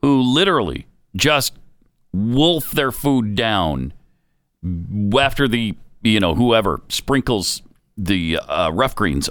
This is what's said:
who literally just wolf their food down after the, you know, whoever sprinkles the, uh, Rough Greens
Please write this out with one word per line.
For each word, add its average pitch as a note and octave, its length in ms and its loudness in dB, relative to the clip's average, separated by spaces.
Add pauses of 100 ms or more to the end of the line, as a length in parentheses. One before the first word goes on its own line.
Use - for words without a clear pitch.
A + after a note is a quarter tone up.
who C#3 200 4
literally B2+ 640 0 (300)
just C#3+ 360 0 (600)
wolf C3+ 580 0
their C#3 220 0
food B2 420 0
down E2+ 560 0 (1300)
after C#3 300 0
the, A2+ 260 -2 (260)
you A2 200 4
know, F2 120 2
whoever A2 540 2
sprinkles - 760 -2 (360)
the, E2+ 420 0
uh, D#2+ 340 -2
Rough C3 220 0
Greens C#2+ 360 -2